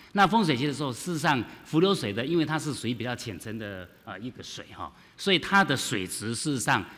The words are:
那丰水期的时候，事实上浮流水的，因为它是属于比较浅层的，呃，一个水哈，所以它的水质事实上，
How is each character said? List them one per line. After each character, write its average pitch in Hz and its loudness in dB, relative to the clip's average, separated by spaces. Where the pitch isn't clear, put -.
那 202 6
丰 208 4
水 151 4
期 127 0
的 147 0
时 135 -6
候， 151 -2
事 175 -6
实 156 -2
上 139 2
浮 156 4
流 196 6
水 104 -2
的， 117 -2
因 165 0
为 156 2
它 156 -2
是 143 -4
属 110 -6
于 123 0
比 117 -6
较 123 -4
浅 110 -8
层 107 -10
的， 95 -10
呃， 101 -12
一 120 -10
个 - -18
水 92 -12
哈， 85 -10
所 196 2
以 170 6
它 196 4
的 139 2
水 98 -2
质 104 -6
事 143 -2
实 117 -2
上， 117 2